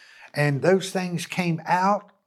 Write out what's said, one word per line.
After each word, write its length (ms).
And 300
those 300
things 340
came 400
out. 460